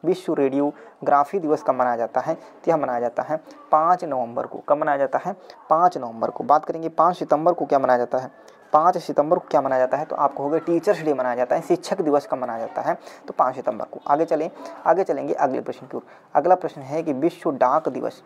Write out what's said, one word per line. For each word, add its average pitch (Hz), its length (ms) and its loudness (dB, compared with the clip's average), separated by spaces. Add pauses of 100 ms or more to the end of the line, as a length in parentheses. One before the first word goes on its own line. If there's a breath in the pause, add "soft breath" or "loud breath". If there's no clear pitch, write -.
विश्व 180 300 0
रेडियोग्राफी 143 1040 0
दिवस 151 240 0
कब 135 120 0
मनाया 123 220 0
जाता 117 240 -2
है? 160 140 -4
तो - 340 -10
यह 165 80 4
मनाया 127 240 -2
जाता 120 220 -2
है 156 180 -4 (320 loud breath)
पाँच 165 320 4
नवंबर 123 420 -4
को। - 120 -12 (100)
कब 147 100 4
मनाया 151 180 0
जाता 139 220 0
है? 190 180 -4 (340 loud breath)
पाँच 170 280 4
नवंबर 113 320 -6
को। - 140 -8
बात 147 200 4
करेंगे 160 240 -6
पाँच 165 280 2
सितंबर 156 360 2
को 160 140 -2
क्या 143 120 2
मनाया 127 200 4
जाता 123 200 -2
है? 131 120 -6 (420 loud breath)
पाँच 170 260 4
सितंबर 151 400 0
को - 120 -10
क्या 151 100 4
मनाया 135 200 0
जाता 127 160 2
है? 151 80 -4
तो - 120 -8
आप 143 200 0
कहोगे 147 240 -2
टीचर्स 170 400 0
डे 156 140 0
मनाया 127 200 -2
जाता 123 220 0
है, 165 60 -4
शिक्षक - 380 -2
दिवस 143 260 2
कब 139 120 -4
मनाया 120 200 -6
जाता 113 240 -6
है? 165 160 -2 (280 loud breath)
तो - 120 -14
पाँच 131 160 2
सितंबर 117 300 -6
को। - 240 -14
आगे 147 160 2
चलें, 160 260 -2 (360 loud breath)
आगे 175 180 4
चलेंगे 147 300 -4
अगले 131 260 -2
प्रश्न - 260 -12
की - 100 -12
ओर। 120 100 -10 (280 loud breath)
अगला 165 200 4
प्रश्न 160 260 -4
है 143 220 -6
कि 143 100 -2
विश्व 156 400 -2
डाक 135 360 2
दिवस 123 380 -8